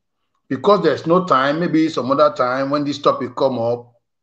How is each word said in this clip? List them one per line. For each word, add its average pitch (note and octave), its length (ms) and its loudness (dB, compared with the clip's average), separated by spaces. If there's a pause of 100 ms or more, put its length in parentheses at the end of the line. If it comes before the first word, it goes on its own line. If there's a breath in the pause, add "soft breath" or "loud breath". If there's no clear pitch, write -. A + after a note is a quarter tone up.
(500)
because E3+ 340 2
there's D3+ 240 0
no F3 180 2
time, C#3+ 360 2
maybe D#3+ 280 0
some C3 220 -4
other D3 240 4
time C3 340 -2
when D3 140 -2
this C#3+ 160 -6
topic C3 360 -2
come C3 220 0
up, A#2+ 360 -4 (300)